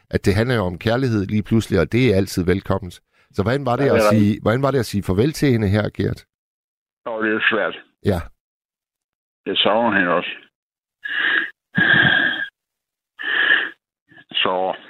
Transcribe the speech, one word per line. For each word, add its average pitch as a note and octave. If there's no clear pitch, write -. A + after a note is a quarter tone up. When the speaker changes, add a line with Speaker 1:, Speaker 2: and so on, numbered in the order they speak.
Speaker 1:
at -
det F#2+
handler A#2+
jo A2
om F2
kærlighed A2+
lige G#2
pludselig, G#2
og D#2+
det A#2+
er F#2+
altid F#2+
velkomment. F#2+
Så G2+
hvordan C3
var A#2+
det C#3
Speaker 2:
Ja, B2+
Speaker 1:
at A2
Speaker 2:
det A2
er G#2
Speaker 1:
sige, G#2+
Speaker 2:
rigtigt. G#2
Speaker 1:
hvordan A#2
var C#3
det C3+
at A2+
sige G2+
farvel G#2+
til C#3+
hende A2
her, G2+
Gert? -
Speaker 2:
Nå, A2
det A2
er G#2
svært. F#2
Speaker 1:
Ja. F#2+
Speaker 2:
Jeg F#2+
savner G#2+
hende F2+
også. F2
Så F#2